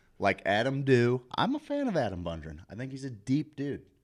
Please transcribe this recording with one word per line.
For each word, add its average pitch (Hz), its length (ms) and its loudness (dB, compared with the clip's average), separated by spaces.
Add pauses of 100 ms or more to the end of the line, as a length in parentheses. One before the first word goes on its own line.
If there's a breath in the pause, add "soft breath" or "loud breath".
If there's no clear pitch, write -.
(200)
like 98 260 2
Adam 123 380 2
do. 123 380 4 (160)
I'm 208 160 2
a 302 60 -4
fan 285 280 -4
of 208 80 -2
Adam 95 280 -2
Bundren. 80 360 -8 (100)
I - 60 -16
think 131 160 -10
he's 135 140 -12
a 135 40 -6
deep 127 460 -4
dude. 139 280 -6 (200)